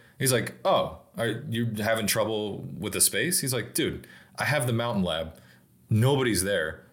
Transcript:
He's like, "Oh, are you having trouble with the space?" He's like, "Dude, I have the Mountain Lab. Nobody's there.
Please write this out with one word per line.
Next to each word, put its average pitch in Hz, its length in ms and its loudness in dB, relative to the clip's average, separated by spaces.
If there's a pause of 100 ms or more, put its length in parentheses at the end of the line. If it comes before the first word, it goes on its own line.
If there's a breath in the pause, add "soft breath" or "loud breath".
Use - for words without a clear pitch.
(180 loud breath)
He's 131 160 2
like, 110 220 0 (100)
"Oh, 123 320 2 (220)
are 113 320 -2
you 117 160 0 (100)
having 110 300 0
trouble 107 600 -2 (120)
with 101 140 -6
the 95 80 0
space?" 135 400 0
He's 131 120 -2
like, 117 220 -6
"Dude, 95 320 -2 (320 loud breath)
I 120 60 -2
have 135 200 2
the 123 80 0
Mountain 113 300 0
Lab. 80 320 -2 (520 loud breath)
Nobody's 117 560 4
there. 90 380 -2 (120)